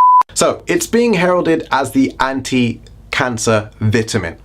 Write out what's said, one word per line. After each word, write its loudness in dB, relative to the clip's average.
So, -2
it's -2
being 0
heralded 0
as -2
the 0
anti-cancer -2
vitamin, -2